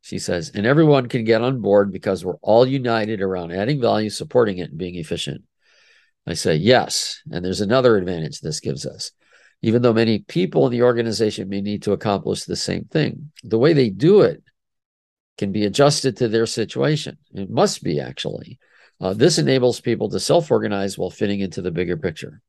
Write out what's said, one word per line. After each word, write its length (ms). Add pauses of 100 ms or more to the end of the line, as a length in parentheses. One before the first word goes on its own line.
She 180
says, 340
"And 140
everyone 420
can 140
get 200
on 180
board 320
because 320
we're 180
all 240
united 540
around 320
adding 280
value, 300
supporting 480
it, 120
and 80
being 180
efficient." 480 (840)
I 80
say, 220
"Yes, 760
and 140
there's 160
another 360
advantage 440
this 180
gives 260
us. 280 (480)
Even 220
though 100
many 260
people 480
in 60
the 100
organization 680
may 120
need 220
to 100
accomplish 500
the 140
same 300
thing, 440 (140)
the 160
way 140
they 140
do 340
it 200 (960)
can 120
be 140
adjusted 500
to 140
their 160
situation. 720 (160)
It 160
must 340
be, 160
actually. 600 (420)
Uh, 140
this 240
enables 420
people 300
to 100
self-organize 760
while 100
fitting 320
into 220
the 80
bigger 260
picture. 520